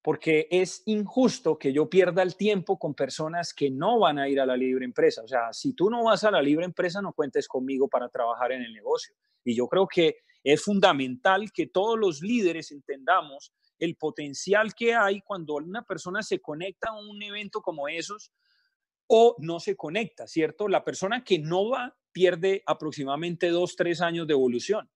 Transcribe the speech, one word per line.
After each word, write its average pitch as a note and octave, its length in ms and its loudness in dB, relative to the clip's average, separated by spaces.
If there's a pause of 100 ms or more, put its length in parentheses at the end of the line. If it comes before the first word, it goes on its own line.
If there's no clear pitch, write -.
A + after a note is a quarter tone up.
porque D#3 480 0
es F3+ 360 0
injusto G#3+ 720 0
que C#3 140 0
yo D3+ 160 2
pierda F3+ 340 4
el F#3 120 -2
tiempo G3 440 0
con D3+ 160 -6
personas D#3+ 580 -6
que C#3+ 160 -2
no F3+ 300 0
van D#3 180 4
a C#3 120 0
ir C#3 100 2
a C3+ 60 2
la B2+ 120 0
Libre B2+ 280 0
Empresa. D3 360 2
O A2+ 60 -16
sea, A#2 260 -2
si C3 200 -4
tú F#3+ 160 2
no A#3+ 160 0
vas G#3 180 4
a G#3+ 80 4
la E3+ 100 4
Libre D3+ 240 2
Empresa, F3+ 360 -4
no F3 120 -8
cuentes C#3+ 340 -2
conmigo C3 400 -2
para B2 220 -2
trabajar B2 420 -2
en B2+ 120 -6
el A#2 100 -12
negocio. A#2+ 400 -6 (300)
Y A#2+ 120 0
yo B2 120 0
creo F#3 200 2
que D#3+ 300 2 (260)
es D3 200 4
fundamental F#3+ 880 2
que D3+ 160 -4
todos A3 300 0
los F3 240 0
líderes F3+ 500 -2
entendamos C#3+ 840 -4 (240)
el E3+ 180 -4
potencial D#3+ 760 -2
que A#3 200 0
hay G3+ 280 2
cuando D#3+ 340 -8
una F3+ 280 -8
persona F#3 400 -8
se F#3 160 -4
conecta F#3 500 -10
a G#3+ 100 -12
un G#3 220 -16
evento G#3 400 -10
como D3 260 -6
esos E3+ 440 -10 (760)
o A#3 320 8
no E3 200 -6
se G3 160 -4
conecta, D#3+ 520 -6
¿cierto? D#3+ 400 -2
La E3+ 160 2
persona G3 400 -4
que F3 160 2
no F3+ 300 -2
va B3+ 260 -6 (160)
pierde F3+ 540 2
aproximadamente D#3 840 -2
dos, E3+ 260 0
tres E3+ 260 -4
años E3+ 260 -2
de D3+ 60 2
evolución. C3 640 0